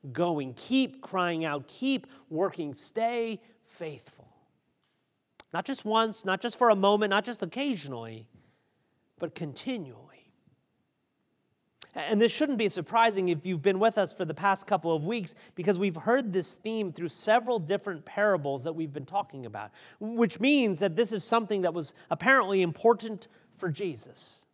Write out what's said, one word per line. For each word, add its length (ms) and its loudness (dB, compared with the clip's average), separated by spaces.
going, 420 -2
keep 480 0
crying 420 -2
out, 220 -4
keep 400 -4
working, 420 -2
stay 720 -4
faithful. 680 -16
Not 140 -4
just 180 -8
once, 400 0
not 160 0
just 160 -4
for 140 6
a 40 10
moment, 360 4
not 160 2
just 160 -8
occasionally, 840 -6
but 160 -6
continually. 1000 -10
And 240 -2
this 140 4
shouldn't 240 0
be 140 2
surprising 580 2
if 160 0
you've 160 -2
been 180 2
with 200 4
us 160 0
for 100 -4
the 80 -6
past 340 0
couple 300 2
of 80 -2
weeks, 300 -4
because 220 2
we've 180 0
heard 360 2
this 220 -2
theme 400 -4
through 160 -6
several 480 2
different 480 -4
parables 580 0
that 80 -4
we've 220 -6
been 100 -8
talking 400 -6
about, 280 -12
which 420 0
means 380 4
that 180 0
this 160 2
is 120 -4
something 360 0
that 140 0
was 180 -4
apparently 520 4
important 680 2
for 100 -4
Jesus 840 -8